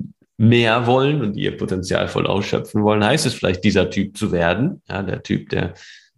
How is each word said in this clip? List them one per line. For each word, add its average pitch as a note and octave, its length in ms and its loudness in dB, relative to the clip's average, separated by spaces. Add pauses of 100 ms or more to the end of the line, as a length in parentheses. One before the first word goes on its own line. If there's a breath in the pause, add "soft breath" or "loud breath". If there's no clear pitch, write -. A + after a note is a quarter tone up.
(360)
mehr A#2 500 4
wollen C3+ 360 2
und G#2 140 -4
ihr G2 200 -4
Potenzial F#2+ 520 -4
voll - 180 -2
ausschöpfen - 560 -2
wollen, G#2 220 2
heißt C#3 220 2
es B2+ 80 -2
vielleicht, F#2 300 -2
dieser G2 260 2
Typ G2+ 260 -4
zu G#2+ 160 -4
werden, F2+ 560 0
ja, F#2+ 140 -6
der F#2 200 -6
Typ, G2+ 280 -4
der F#2 240 -4 (440 loud breath)